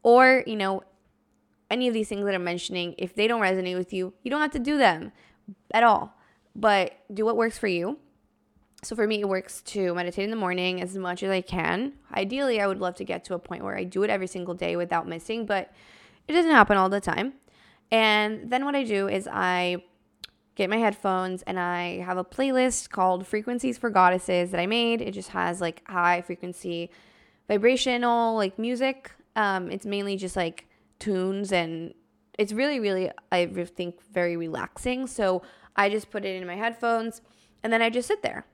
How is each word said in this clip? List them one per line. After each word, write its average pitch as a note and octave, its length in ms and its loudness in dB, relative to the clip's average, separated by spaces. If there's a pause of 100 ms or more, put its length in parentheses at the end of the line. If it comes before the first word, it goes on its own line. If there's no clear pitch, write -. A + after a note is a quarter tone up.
Or, B3+ 460 8
you A3 80 -4
know, F#3+ 280 -2 (840)
any B3 180 0
of A#3 60 2
these A3 140 0
things G3+ 180 -4
that G3 100 0
I'm F3+ 80 -2
mentioning, F3 540 -4
if F#3 180 -8
they G#3+ 120 2
don't A#3 140 0
resonate F#3 360 0
with F3+ 160 -6
you, F#3 280 -4
you B3 100 -6
don't D4+ 100 0
have D4+ 100 0
to D4 80 -6
do C#4+ 180 0
them F#3+ 340 4 (600)
at A3+ 100 6
all. - 340 4 (380)
But G3+ 380 2 (200)
do G#3+ 120 0
what A3+ 100 2
works A3+ 220 0
for A3 100 -2
you. F#3 300 -2 (880)
So - 140 -10
for G#3+ 100 2
me, G#3+ 140 0
it G3+ 80 -2
works F#3+ 320 -4
to F3+ 340 -2
meditate F3 300 -4
in G#3+ 40 -4
the A3+ 60 -4
morning F3+ 460 -2
as F#3 160 -8
much F3+ 260 -6
as F#3+ 80 -2
I F#3+ 80 2
can. F3+ 540 -2 (200)
Ideally, A#3 460 -2
I G3+ 80 0
would F#3+ 120 -2
love F3+ 160 -4
to F#3 100 -10
get F3 200 -8
to - 80 -8
a F3 60 -6
point - 240 -12
where G3 140 -6
I F#3+ 80 -4
do F#3+ 180 -2
it G#3+ 60 0
every F#3+ 180 -2
single F3+ 260 -8
day E3+ 220 -4
without E3+ 320 -2
missing, G#3+ 380 -8
but G3+ 260 -4 (560)
it D4+ 60 -4
doesn't E4 180 4
happen G#3 260 8
all F#3+ 120 4
the G3+ 100 0
time. G3+ 340 -4 (580)
And A3 600 2
then C4 140 0
what C#4+ 100 -2
I C#4 80 2
do G3+ 240 0
is G3+ 240 -2
I F3+ 520 0 (720)
get F#3 140 0
my A3 80 0
headphones F#3 680 0
and F#3 160 -4
I F3 400 -4
have F3+ 180 -4
a F#3 80 -4
playlist B3+ 640 0
called F#3 360 2
Frequencies A#3+ 520 -4
for A#3 120 -2
Goddesses F#3 640 4
that F3 80 -2
I F3 80 0
made. A#3 340 0
It G3 100 -6
just G3 180 -10
has, F3+ 320 -2
like, E3 260 -4
high F3 340 2
frequency F3 680 -8 (560)
vibrational, A#3 880 2
like, G3 240 -2
music. B3+ 520 -2 (240)
Um, F#3+ 360 0
it's G3 140 -8
mainly G3+ 320 -4
just, F#3 180 -8
like, E3+ 320 -4 (320)
tunes, F#3+ 520 -2
and E3 420 -2 (440)
it's G#3 160 -2
really, C4+ 260 0
really, F#3+ 320 0 (200)
I F3+ 120 4
re-, F3 220 -4
think, F3 360 -10 (100)
very F3 260 0
relaxing. B3 720 -6
So F#3 340 0 (340)
I G3+ 140 2
just G#3 220 -4
put G3+ 140 -6
it F#3+ 140 -6
in F3+ 60 -10
my F3 100 -10
headphones A3+ 680 -2 (420)
and A3+ 100 0
then A3+ 80 2
I A3+ 80 2
just A#3+ 180 -2
sit G#4 140 0
there - 320 -6